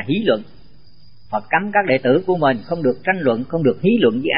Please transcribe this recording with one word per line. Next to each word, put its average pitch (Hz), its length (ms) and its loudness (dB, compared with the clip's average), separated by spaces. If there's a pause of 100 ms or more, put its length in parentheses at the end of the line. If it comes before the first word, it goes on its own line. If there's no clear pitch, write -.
hí 143 60 0 (100)
luận. 113 180 2 (880)
Phật 107 200 -4
cấm 196 220 0
các 202 160 2
đệ 131 100 4
tử 135 280 2
của 185 100 2
mình 139 280 2
không 170 180 -4
được 127 220 2
tranh 185 160 0
luận, 123 240 0
không 165 180 -2
được 123 200 2
hí 185 80 4 (100)
luận 117 140 4
với 277 240 -2